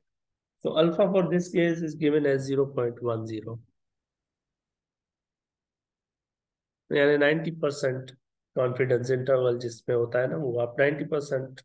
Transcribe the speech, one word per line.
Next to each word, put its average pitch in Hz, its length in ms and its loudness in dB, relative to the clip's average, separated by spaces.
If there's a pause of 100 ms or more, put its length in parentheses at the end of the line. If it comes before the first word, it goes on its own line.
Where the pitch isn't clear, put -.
(640)
So - 80 -2
alpha 170 340 4
for 185 160 4
this 175 340 0
case 170 260 2
is 151 140 -6
given 151 300 2
as 135 240 2
zero 135 140 2 (140)
point 120 240 -2
one 113 300 -2
zero, 110 260 -10 (3250)
यानी 147 260 4
नाइंटी 156 320 2
परसेंट 139 600 -4 (440)
confidence 127 560 0
interval 127 480 2
जिसमें 120 380 -4
होता 117 240 0
है 127 100 0
ना, 165 60 -4
वो 127 220 -4
आप 120 200 -4
नाइंटी 151 260 2
परसेंट 139 600 -6